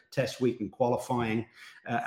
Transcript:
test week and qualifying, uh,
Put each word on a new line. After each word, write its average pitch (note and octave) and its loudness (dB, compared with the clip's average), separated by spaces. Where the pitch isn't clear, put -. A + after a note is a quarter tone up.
test - -2
week B2 2
and G2+ -4
qualifying, A#2+ 0
uh, A#2 0